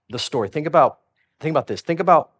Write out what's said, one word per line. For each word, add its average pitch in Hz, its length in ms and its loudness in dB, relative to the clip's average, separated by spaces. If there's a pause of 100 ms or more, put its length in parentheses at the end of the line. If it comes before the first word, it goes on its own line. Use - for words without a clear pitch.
the 123 100 -10
story. 110 300 -4
Think 151 200 -6
about, 151 320 2 (400)
think 156 120 -6
about 139 140 -2
this. 101 140 -8
Think 165 180 -6
about 175 420 2